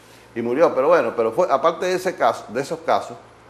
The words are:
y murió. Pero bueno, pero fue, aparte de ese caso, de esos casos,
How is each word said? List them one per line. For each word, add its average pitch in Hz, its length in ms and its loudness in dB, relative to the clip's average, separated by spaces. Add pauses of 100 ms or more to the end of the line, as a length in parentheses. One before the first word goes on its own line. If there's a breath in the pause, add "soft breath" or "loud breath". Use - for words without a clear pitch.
(340 loud breath)
y 120 80 -6
murió. 127 320 2
Pero 131 140 0
bueno, 147 280 4
pero 113 180 0
fue, 180 160 0
aparte 165 380 0
de 185 80 0
ese 180 200 -4
caso, 120 340 0
de 110 120 -4
esos - 180 -6
casos, 117 380 -2 (320 loud breath)